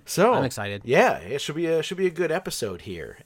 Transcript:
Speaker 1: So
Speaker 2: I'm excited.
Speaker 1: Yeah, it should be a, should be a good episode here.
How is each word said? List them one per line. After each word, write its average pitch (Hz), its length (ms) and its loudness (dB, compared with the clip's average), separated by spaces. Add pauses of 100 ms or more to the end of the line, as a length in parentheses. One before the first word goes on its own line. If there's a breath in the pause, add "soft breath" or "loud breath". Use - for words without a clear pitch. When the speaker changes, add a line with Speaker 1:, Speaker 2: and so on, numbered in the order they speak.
Speaker 1:
So 226 300 4
Speaker 2:
I'm 151 100 4
excited. 101 400 -4
Speaker 1:
Yeah, 165 340 4
it 107 220 -6
should 151 140 -8
be 165 120 -2
a, 160 160 2
should 175 160 -8
be 190 80 2
a 180 40 2
good 165 220 -2
episode 120 500 -6
here. 82 440 -12